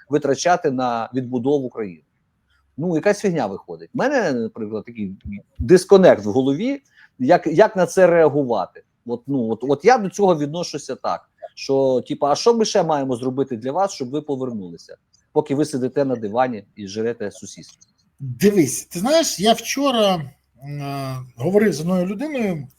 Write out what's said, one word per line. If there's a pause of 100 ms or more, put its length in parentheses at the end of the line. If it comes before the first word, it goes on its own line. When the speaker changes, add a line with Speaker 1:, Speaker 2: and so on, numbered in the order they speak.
Speaker 1:
витрачати
на
відбудову
країни. (760)
Ну,
якась
фігня
виходить.
У
мене,
наприклад,
такий (440)
дисконект
в
голові, (380)
як,
як
на
це
реагувати. (220)
От,
ну,
от,
от
я
до
цього
відношуся
так: (260)
що,
типу,
а
що
ми
ще
маємо
зробити
для
вас,
щоб
ви
повернулися, (340)
поки
ви
сидите
на
дивані (120)
і
жрете
сосиски? (320)
Speaker 2:
Дивись,
ти
знаєш,
я
вчора,
е, (200)
говорив
з
одною
людиною, (120)